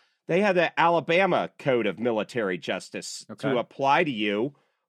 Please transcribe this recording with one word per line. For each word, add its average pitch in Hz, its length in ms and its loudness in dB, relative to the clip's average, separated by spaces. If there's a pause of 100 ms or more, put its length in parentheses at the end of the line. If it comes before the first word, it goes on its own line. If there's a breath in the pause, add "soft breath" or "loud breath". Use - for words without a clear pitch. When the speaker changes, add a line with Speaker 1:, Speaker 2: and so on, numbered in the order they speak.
(280 soft breath)
Speaker 1:
They 165 120 2
had 202 160 2
the 165 240 0
Alabama 165 760 2
Code 123 280 0
of 90 120 -4
Military 110 580 -2
Justice - 760 -10
Speaker 2:
Okay. 107 200 -6
Speaker 1:
to 123 80 0
apply 139 460 0
to 151 60 -4
you 107 440 -2 (340)